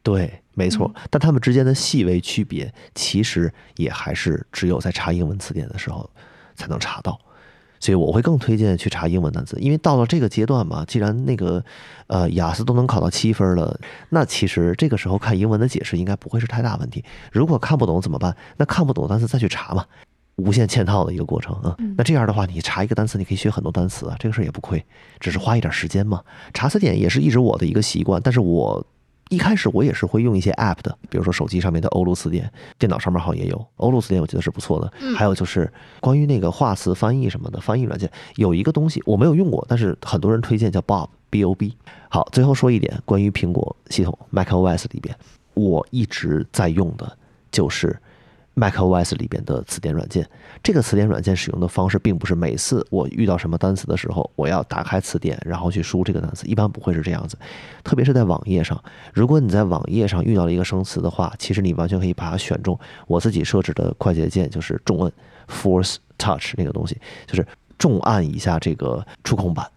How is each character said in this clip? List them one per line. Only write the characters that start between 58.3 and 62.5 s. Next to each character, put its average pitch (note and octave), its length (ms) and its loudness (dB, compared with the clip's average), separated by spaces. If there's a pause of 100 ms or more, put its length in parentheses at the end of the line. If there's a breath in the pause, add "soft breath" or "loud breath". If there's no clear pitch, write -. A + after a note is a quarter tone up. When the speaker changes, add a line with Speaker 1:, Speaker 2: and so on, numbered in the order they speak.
Speaker 1:
页 F#2 180 2
上， - 180 -4 (300 loud breath)
如 A2+ 140 4
果 D3+ 140 4
你 A#2+ 100 2
在 G#2 140 4
网 F2+ 240 0
页 G#2 200 2
上 F2 160 0
遇 A2 120 2
到 F2 100 4
了 E2+ 80 0
一 - 20 2
个 F2+ 80 0
生 F#2+ 200 -2
词 F2 180 -4
的 E2+ 80 0
话， F2+ 300 -2
其 - 120 -6
实 G2 120 0
你 F2 100 2
完 E2+ 140 0
全 F#2 120 0
可 F#2 60 0
以 F2 80 0
把 E2+ 160 -6
它 E2+ 80 -4
选 F2 240 -4